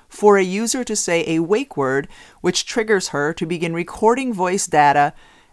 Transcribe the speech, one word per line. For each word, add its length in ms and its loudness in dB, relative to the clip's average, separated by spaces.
for 280 4
a 60 4
user 400 -2
to 140 -6
say 320 0
a 100 0
wake 380 -2
word, 320 -2
which 260 -2
triggers 420 -2
her 260 -4
to 120 -8
begin 260 -4
recording 640 0
voice 320 -2
data 460 4